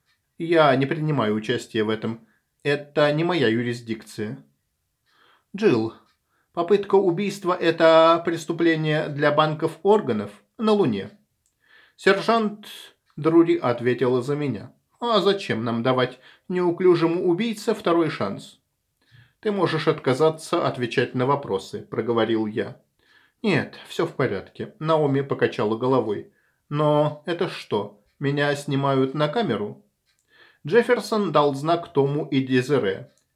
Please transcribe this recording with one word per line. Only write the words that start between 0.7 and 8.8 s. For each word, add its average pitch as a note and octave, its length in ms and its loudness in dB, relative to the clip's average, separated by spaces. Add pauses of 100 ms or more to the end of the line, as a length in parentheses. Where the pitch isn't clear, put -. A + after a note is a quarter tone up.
не C3+ 100 0
принимаю C3+ 500 -2
участия A2 480 -4
в G#2+ 60 -2
этом. A2+ 380 -6 (360)
Это D3 500 0
не D#3 100 -2
моя E3+ 240 0
юрисдикция». A#2 960 -6 (1120)
«Джилл, B2 380 0 (580)
попытка G3 440 0
убийства — F#3+ 640 0
это E3 640 6
преступление D#3+ 800 0